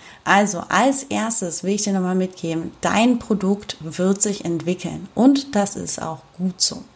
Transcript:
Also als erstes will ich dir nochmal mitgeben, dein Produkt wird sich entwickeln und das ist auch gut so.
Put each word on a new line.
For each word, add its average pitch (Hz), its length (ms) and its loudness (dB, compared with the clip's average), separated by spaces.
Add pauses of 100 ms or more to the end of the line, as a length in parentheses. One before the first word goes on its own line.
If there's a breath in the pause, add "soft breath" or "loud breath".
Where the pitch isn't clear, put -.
(240 loud breath)
Also 196 360 2 (100)
als 269 340 2
erstes 208 600 -2
will 190 100 0
ich 208 100 -2
dir 202 100 0
nochmal 185 220 0
mitgeben, 165 560 -4 (100)
dein 220 360 4
Produkt 202 640 -2
wird 185 420 0
sich 202 240 -2
entwickeln 170 680 -4
und 269 400 4
das 202 200 0
ist 175 260 -4
auch 160 180 -8 (180)
gut 180 240 -4
so. - 220 0 (120)